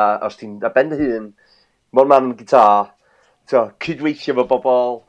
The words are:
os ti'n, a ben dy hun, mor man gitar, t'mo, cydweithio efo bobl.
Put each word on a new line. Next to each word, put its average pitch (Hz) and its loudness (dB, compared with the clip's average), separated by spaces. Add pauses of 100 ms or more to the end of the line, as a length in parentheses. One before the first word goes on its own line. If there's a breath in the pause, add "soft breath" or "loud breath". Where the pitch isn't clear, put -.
(200)
os - -10
ti'n, 107 -16
a 113 -6
ben 151 0
dy 143 -8
hun, 117 -4 (680)
mor 135 4
man 131 4
gitar, 104 2 (560)
t'mo, 120 0 (120)
cydweithio 151 -6
efo 123 0
bobl. 123 -2